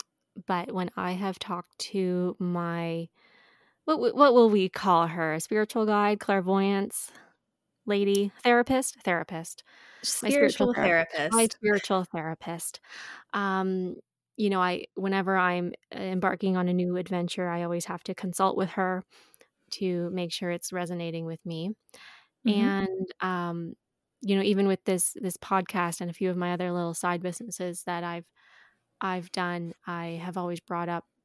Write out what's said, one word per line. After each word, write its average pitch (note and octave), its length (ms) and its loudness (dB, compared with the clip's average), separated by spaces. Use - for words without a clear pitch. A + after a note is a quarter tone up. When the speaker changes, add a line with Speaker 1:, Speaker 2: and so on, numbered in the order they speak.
Speaker 1:
but F3+ 260 -2
when F3+ 240 -2
I F#3 160 -2
have F#3+ 260 -4
talked - 400 -8
to F3+ 600 0
my, E3+ 720 -2
what D#4 100 2
w-, A#3+ 200 0
what C#4 180 8
will A#3 160 10
we F#3+ 200 4
call E3+ 380 4
her? E3 280 0
A D#3+ 60 -2
spiritual G#3+ 440 0
guide, G#3 340 4
clairvoyance G3 920 2
lady, G3+ 460 2
therapist? A#3+ 600 4
Therapist. E3+ 600 -4
My - 280 -2
spiritual B3 420 4
Speaker 2:
Spiritual - 20 0
Speaker 1:
therapist. E3 580 0
My A3+ 60 6
Speaker 2:
therapist. A3+ 200 4
Speaker 1:
spiritual G3+ 480 2
therapist. E3 760 -8
Um, F#3+ 640 0
you G#3 120 2
know, F#3+ 120 2
I, F3+ 240 0
whenever F#3+ 400 2
I'm F3+ 380 2
embarking F#3 640 0
on F3+ 140 2
a F3+ 40 4
new F3+ 220 0
adventure, F3+ 540 -2
I F3 140 -4
always F3 220 -2
have F3 180 -8
to F#3 120 -6
consult F#3+ 400 0
with F3+ 160 -2
her F#3 320 -2
to F3 400 -2
make F3 200 -4
sure F3 200 -4
it's F3 200 -6
resonating E3+ 540 -4
with D#3+ 200 -8
me. E3+ 300 -4
Speaker 2:
Mm-hmm. G#3 140 4
Speaker 1:
And, G3 460 0
um, E3+ 540 -4
you G3+ 140 0
know, G3 80 2
even G3 240 4
with F#3+ 180 0
this, F#3 300 0
this F#3+ 220 -6
podcast F3+ 640 -2
and F3 80 -6
a E3 40 -6
few F#3 160 -2
of F3 80 -2
my F3+ 160 -2
other F3+ 180 -2
little E3+ 220 -2
side F3 280 -2
businesses F3+ 640 -8
that F3 180 -6
I've, E3+ 220 -8
I've F#3 300 -4
done, F3 420 -4
I E3+ 380 -8
have F3+ 140 -8
always F3 220 -4
brought E3+ 300 -6
up, E3+ 160 -4